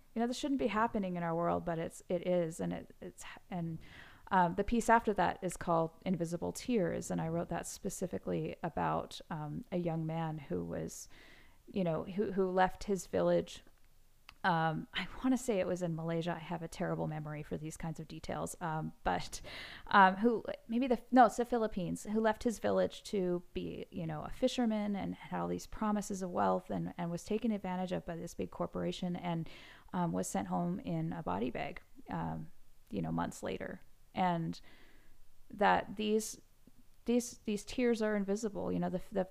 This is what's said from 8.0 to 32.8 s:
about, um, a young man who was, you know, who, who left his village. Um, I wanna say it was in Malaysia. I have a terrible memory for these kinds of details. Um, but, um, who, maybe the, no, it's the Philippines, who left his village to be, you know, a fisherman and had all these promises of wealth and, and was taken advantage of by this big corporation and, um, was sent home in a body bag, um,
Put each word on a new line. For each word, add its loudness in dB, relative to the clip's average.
about, -2
um, -6
a 0
young 0
man -2
who -2
was, -8
you -2
know, 0
who, 0
who 2
left 2
his -2
village. 2
Um, 2
I -4
wanna 4
say 0
it 2
was 0
in 0
Malaysia. 0
I -10
have -4
a -8
terrible -2
memory -6
for -6
these -8
kinds -6
of -12
details. -6
Um, -4
but, 0
um, 10
who, 4
maybe 2
the, 4
no, 12
it's 2
the 2
Philippines, 0
who 2
left 4
his 2
village 2
to 0
be, -6
you -6
know, -4
a -6
fisherman 2
and -4
had -6
all 0
these -4
promises -2
of -4
wealth 2
and, -4
and -4
was -4
taken 0
advantage -2
of -2
by -6
this -8
big -4
corporation -2
and, -2
um, 0
was 0
sent -2
home 0
in -2
a -6
body -2
bag, -6
um, -4